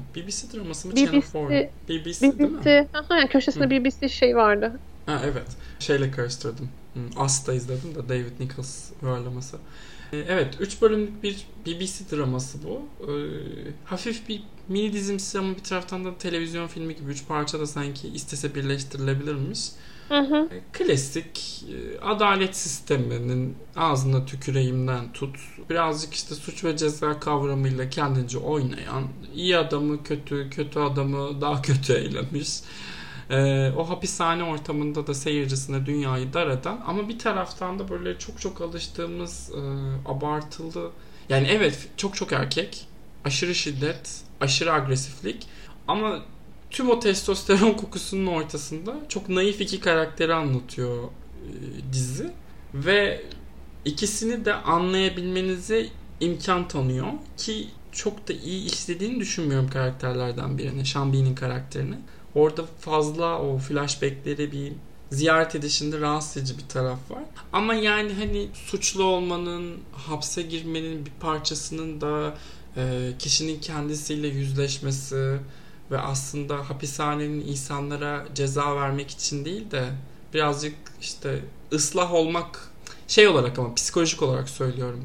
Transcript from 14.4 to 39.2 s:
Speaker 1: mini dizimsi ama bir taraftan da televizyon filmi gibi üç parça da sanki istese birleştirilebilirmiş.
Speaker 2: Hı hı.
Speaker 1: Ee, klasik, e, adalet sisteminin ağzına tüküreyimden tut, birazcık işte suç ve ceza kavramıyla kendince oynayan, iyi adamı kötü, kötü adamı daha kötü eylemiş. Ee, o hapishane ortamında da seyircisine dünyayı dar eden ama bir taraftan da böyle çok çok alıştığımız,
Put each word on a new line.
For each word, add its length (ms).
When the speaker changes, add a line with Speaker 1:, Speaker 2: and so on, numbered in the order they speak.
Speaker 1:
mini 240
dizimsi 460
ama 180
bir 60
taraftan 420
da 140
televizyon 480
filmi 300
gibi 140
üç 180
parça 320
da 60
sanki 420
istese 460
birleştirilebilirmiş. 1040
Speaker 2:
Hı 120
hı. 300
Speaker 1:
Ee, 100
klasik, 1000
e, 280
adalet 560
sisteminin 1000
ağzına 500
tüküreyimden 880
tut, 240
birazcık 440
işte 200
suç 300
ve 120
ceza 440
kavramıyla 680
kendince 480
oynayan, 680
iyi 240
adamı 460
kötü, 460
kötü 300
adamı 600
daha 220
kötü 300
eylemiş. 680
Ee, 460
o 140
hapishane 540
ortamında 600
da 80
seyircisine 720
dünyayı 460
dar 140
eden 400
ama 220
bir 100
taraftan 600
da 100
böyle 300
çok 220
çok 200
alıştığımız, 880